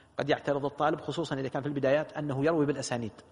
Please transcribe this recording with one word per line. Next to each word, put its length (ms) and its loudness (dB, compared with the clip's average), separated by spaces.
قد 100 0
يعترض 360 0
الطالب، 360 0
خصوصًا 340 -4
إذا 120 -2
كان 140 -4
في 60 -4
البدايات، 460 2
أنه 320 0
يروي 200 4
بالأسانيد 460 -2